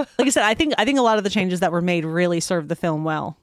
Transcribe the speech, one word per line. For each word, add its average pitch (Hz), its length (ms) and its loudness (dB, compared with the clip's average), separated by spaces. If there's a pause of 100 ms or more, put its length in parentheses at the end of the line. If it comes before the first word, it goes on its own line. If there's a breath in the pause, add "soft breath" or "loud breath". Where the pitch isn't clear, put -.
(200)
Like 262 80 2
I - 20 4
said, 262 140 2
I 220 100 2
think, 320 240 0
I 214 80 2
think 277 140 2
a - 40 4
lot 220 140 4
of 196 60 0
the 202 60 -2
changes 185 320 0
that 170 100 0
were 175 100 0
made 175 240 0
really 170 340 0
served 165 300 -4
the 165 60 -2
film 156 280 -2
well. 151 400 -4